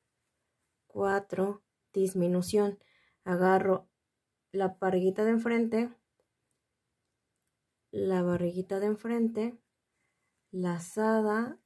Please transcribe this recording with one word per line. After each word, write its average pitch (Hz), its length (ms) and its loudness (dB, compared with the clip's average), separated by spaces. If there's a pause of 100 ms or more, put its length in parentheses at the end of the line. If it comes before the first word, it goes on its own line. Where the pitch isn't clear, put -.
(840)
cuatro, 196 800 -2 (280)
disminución. 190 840 0 (460)
Agarro 185 640 2 (640)
la 185 280 -2
barriguita 190 460 2
de 226 60 4
enfrente, 233 600 0 (2000)
la 190 320 0
barriguita 175 580 -2
de 202 60 -2
enfrente, 226 720 -2 (920)
lazada, 214 1160 -2